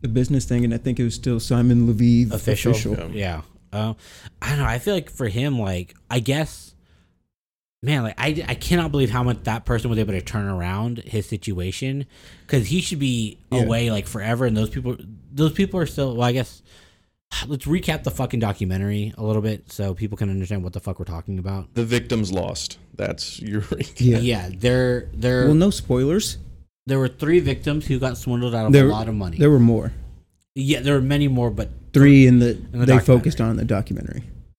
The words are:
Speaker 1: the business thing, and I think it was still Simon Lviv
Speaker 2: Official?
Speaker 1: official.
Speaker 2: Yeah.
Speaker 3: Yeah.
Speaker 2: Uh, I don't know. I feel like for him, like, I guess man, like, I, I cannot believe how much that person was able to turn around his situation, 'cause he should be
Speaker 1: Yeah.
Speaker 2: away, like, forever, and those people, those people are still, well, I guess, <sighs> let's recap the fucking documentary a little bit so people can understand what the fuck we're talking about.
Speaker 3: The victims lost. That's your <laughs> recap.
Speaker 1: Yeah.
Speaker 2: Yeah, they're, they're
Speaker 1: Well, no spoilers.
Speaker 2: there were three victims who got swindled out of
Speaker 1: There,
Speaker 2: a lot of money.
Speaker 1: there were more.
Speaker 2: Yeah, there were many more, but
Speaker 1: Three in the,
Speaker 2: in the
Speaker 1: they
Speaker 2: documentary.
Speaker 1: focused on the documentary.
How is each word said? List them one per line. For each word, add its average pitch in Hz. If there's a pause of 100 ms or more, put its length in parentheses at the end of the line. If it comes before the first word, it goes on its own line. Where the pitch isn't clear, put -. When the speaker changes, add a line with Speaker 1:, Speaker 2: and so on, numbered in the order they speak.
Speaker 1:
the -
business 127
thing, 120
and 117
I 117
think 120
it 123
was 117
still 120
Simon 120
Lviv 120
Speaker 2:
Official? 107
Speaker 1:
official. 110 (160)
Speaker 2:
Yeah. -
Speaker 3:
Yeah. 92 (300)
Speaker 2:
Uh, 107 (460)
I -
don't 143
know. 135
I 117
feel 202
like 170
for 127
him, 127
like, 92 (160)
I 127
guess 139 (1160)
man, 139
like, 107
I, 151
I 123
cannot 170
believe 139
how 123
much 123
that 113
person 120
was 113
able 107
to 92
turn 104
around 98
his -
situation, 113 (420)
'cause 123
he 165
should 170
be 120 (140)
Speaker 1:
Yeah. 127
Speaker 2:
away, 117
like, 101
forever, 117
and 110
those 107
people, 123 (360)
those 151
people 190
are 165
still, 135
well, 120
I 123
guess, 123 (680)
<sighs> -
let's 143
recap 156
the 131
fucking 120
documentary 101
a 113
little 107
bit 107
so 98
people 104
can 104
understand 95
what 90
the -
fuck -
we're 90
talking 90
about. 95
Speaker 3:
The 117
victims 117
lost. - (180)
That's -
your 104
<laughs> -
recap. -
Speaker 1:
Yeah. 120
Speaker 2:
Yeah, 110
they're, 123
they're 123
Speaker 1:
Well, 147
no 180
spoilers. 143 (480)
Speaker 2:
there 135
were 131
three 151
victims 147
who 127
got 127
swindled 120
out 110
of 135
Speaker 1:
There, 139
Speaker 2:
a 110
lot 110
of 110
money. 92
Speaker 1:
there 147
were 139
more. 117 (640)
Speaker 2:
Yeah, 135
there 143
were 135
many 143
more, 123
but 101 (220)
Speaker 1:
Three 135
in 123
the, 120
Speaker 2:
in - (160)
the 120
Speaker 1:
they 123 (100)
Speaker 2:
documentary. 120
Speaker 1:
focused 127
on 113
the 104
documentary. - (340)